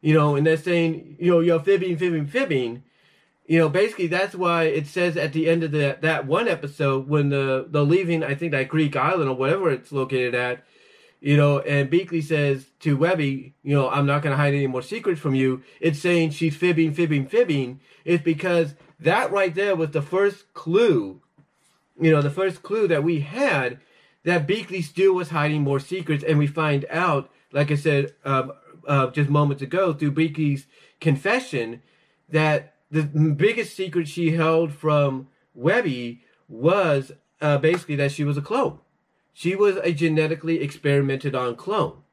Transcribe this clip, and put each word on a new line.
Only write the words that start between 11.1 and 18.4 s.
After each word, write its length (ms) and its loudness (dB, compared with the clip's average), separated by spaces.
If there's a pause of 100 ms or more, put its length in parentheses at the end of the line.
you 160 2
know, 240 4
and 320 -2
Beakley 320 0
says 440 -2 (120)
to 160 0
Webby, 580 -2 (100)
you 120 0
know, 140 2
"I'm 160 0
not 160 0
gonna 160 -2
hide 160 2
any 140 0
more 140 -4
secrets 380 -4
from 160 -2
you." 260 0 (200)
It's 180 0
saying 300 0
she's 260 -2
fibbing, 380 0
fibbing, 340 0
fibbing. 540 0 (240)
It's 180 0
because 520 0 (220)